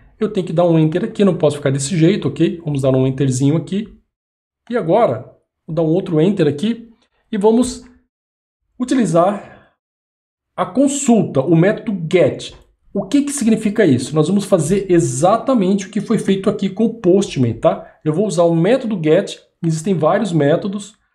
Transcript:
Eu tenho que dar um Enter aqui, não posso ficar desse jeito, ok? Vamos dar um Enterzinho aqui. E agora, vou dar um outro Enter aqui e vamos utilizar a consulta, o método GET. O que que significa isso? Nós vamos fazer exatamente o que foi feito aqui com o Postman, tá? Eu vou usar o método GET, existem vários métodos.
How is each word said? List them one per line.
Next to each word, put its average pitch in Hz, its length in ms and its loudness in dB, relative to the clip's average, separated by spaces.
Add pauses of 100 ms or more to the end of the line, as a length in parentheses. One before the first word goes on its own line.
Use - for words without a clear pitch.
(200)
Eu 214 120 -4
tenho 180 140 -4
que 180 80 -8
dar 175 120 2
um 165 120 4
Enter 160 260 2
aqui, 220 200 -2
não 180 140 2
posso 143 200 0
ficar 139 140 -2
desse 143 260 -4
jeito, 160 300 2
ok? 175 360 -2
Vamos 143 200 -4
dar 131 80 2
um 131 160 2
Enterzinho 135 500 0
aqui. 196 400 -8 (720)
E 240 80 -4
agora, 170 580 0 (300)
vou 165 80 -12
dar 165 80 -2
um 160 60 0
outro 165 340 0
Enter 175 260 2
aqui 208 440 -4 (400)
e 220 60 -4
vamos 226 460 0 (960)
utilizar 202 960 -2 (840)
a 180 100 -2
consulta, 240 760 0
o 170 140 2
método 196 420 0 (140)
GET. 165 440 0 (380)
O 196 140 -4
que 285 160 2
que - 80 -6
significa 214 540 0
isso? 139 280 0
Nós 156 140 2
vamos 202 180 0
fazer 180 460 0
exatamente 185 960 2
o - 20 -20
que 202 120 -6
foi - 180 -2
feito 196 300 0
aqui 185 200 -2
com 226 160 -2
o - 140 -4
Postman, 170 540 2
tá? - 500 -4
Eu 151 100 0
vou 202 140 0
usar 170 160 0
o 170 120 2
método 214 460 0
GET, 165 380 0 (240)
existem 165 320 -2
vários 175 360 0
métodos. 175 680 -2 (160)